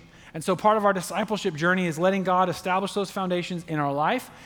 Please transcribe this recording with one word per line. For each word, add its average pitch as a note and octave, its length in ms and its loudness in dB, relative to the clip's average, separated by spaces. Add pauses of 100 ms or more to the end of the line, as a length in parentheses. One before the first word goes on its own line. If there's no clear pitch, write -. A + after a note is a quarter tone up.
(340)
And D#3 100 -10
so F#3 120 0
part G#3+ 200 4
of G#3 100 2
our G3+ 80 6
discipleship F#3+ 600 -2
journey F3+ 320 2
is D#3 140 -2
letting F#3+ 240 2
God F#3 260 4
establish F#3+ 440 -2
those G3+ 180 -2
foundations F3+ 560 -4
in D#3 100 -2
our C#3+ 160 0
life E3+ 380 0 (140)